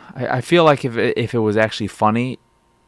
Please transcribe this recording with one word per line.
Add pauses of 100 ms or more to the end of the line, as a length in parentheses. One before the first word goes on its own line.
(160)
I,
I
feel
like
if
it,
if
it
was
actually
funny, (500)